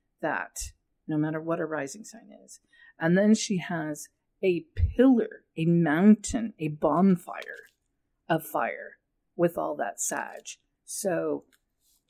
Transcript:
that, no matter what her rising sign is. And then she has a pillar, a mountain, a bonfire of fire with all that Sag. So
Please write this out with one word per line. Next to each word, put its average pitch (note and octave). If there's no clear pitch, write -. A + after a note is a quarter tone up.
that, C3
no D#3
matter D#3
what E3
her D#3
rising C#3
sign -
is. -
And E3
then G#3
she G#3
has D#3
a F3
pillar, -
a E3
mountain, E3+
a D#3
bonfire D#3+
of D#3+
fire -
with E3+
all D#3
that -
Sag. -
So D#3+